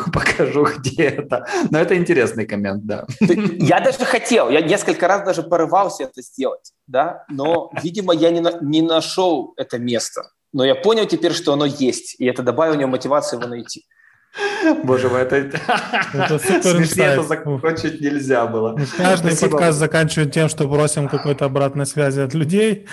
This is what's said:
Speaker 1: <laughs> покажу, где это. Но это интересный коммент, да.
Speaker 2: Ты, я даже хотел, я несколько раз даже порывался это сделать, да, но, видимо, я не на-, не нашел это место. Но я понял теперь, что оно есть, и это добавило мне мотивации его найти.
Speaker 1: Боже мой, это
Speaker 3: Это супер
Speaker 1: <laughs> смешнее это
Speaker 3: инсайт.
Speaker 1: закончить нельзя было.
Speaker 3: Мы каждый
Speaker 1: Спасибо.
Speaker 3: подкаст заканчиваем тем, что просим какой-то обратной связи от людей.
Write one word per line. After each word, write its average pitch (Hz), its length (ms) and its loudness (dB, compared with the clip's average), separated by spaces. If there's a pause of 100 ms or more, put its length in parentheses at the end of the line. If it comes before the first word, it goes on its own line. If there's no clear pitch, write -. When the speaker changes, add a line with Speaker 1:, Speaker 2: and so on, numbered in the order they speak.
Speaker 1:
<laughs> - 80 -4
покажу, 139 540 2 (100)
где 147 280 -2
это. - 400 -2 (260)
Но 151 80 2
это 185 180 4
интересный 120 480 2
коммент, 101 400 -4
да. 104 200 -6 (140)
Speaker 2:
Ты, 214 140 4 (260)
я 170 200 4
даже 180 260 0
хотел, 208 440 2
я 151 120 4
несколько 175 460 0
раз 196 180 2
даже 170 160 -2
порывался 170 640 0
это 127 180 -14
сделать, - 500 -8 (160)
да, 147 420 -2
но, 147 420 -2 (100)
видимо, 180 320 -2
я 160 160 4
не 170 120 2
на-, 170 200 -2
не 151 220 2
нашел 165 760 0
это 123 220 -6
место. 120 420 -4 (320)
Но 131 120 0
я 160 100 4
понял 214 320 2
теперь, 165 260 0
что - 200 0
оно 147 120 0
есть, 127 540 -2
и 127 60 -2
это 123 180 -2
добавило 151 320 2
мне 143 100 0
мотивации 131 520 -2
его 120 100 -8
найти. 120 380 -14 (1000)
Speaker 1:
Боже 127 260 2
мой, 127 120 0
это 127 160 0
Speaker 3:
Это 160 1000 -2
супер 185 240 2
Speaker 1:
<laughs> 180 140 2
смешнее 170 380 2
это 135 80 2
Speaker 3:
инсайт. - 60 -4
Speaker 1:
закончить 156 760 -2
нельзя 135 440 0
было. 113 320 -2
Speaker 3:
Мы 143 80 -2 (120)
каждый 175 340 2
Speaker 1:
Спасибо. 165 220 2
Speaker 3:
подкаст 151 260 2
заканчиваем 156 500 2
тем, 156 200 2
что 147 200 -2
просим 147 400 2
какой-то 143 360 -2
обратной 139 420 0
связи 139 320 0
от 135 160 -2
людей. 202 580 0